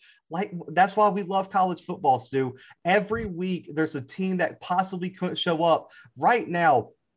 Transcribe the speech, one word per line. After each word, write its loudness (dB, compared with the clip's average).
like, -4
that's 2
why 6
we 0
love -2
college 0
football, 0
Stu. -2
Every 0
week -6
there's -2
a -4
team -4
that -2
possibly -2
couldn't -6
show 0
up. 2
Right 2
now, 4